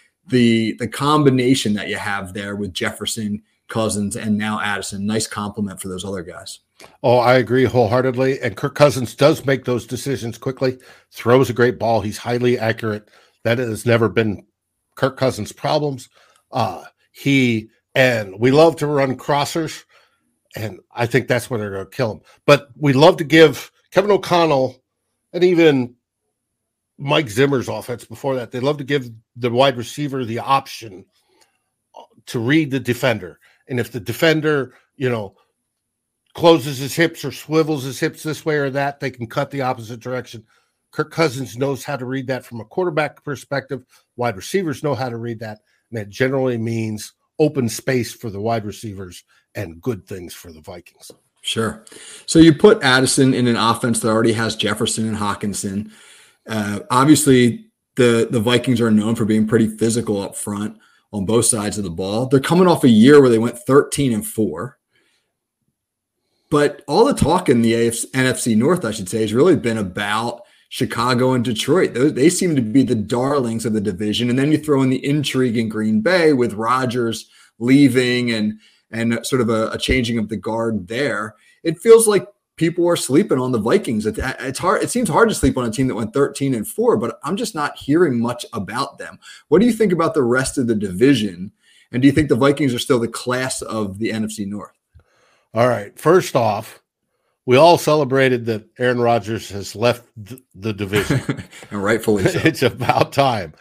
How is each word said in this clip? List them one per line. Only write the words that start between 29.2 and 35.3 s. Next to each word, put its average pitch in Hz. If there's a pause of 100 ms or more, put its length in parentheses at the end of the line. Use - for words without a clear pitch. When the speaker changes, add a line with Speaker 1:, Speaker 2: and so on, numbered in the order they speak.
Speaker 2:
the 120
wide 127
receiver 131
the 113
option 110 (1200)
to -
read 139
the 135
defender. 110 (280)
And 127
if 113
the -
defender, 151 (220)
you 127
know, 110 (1000)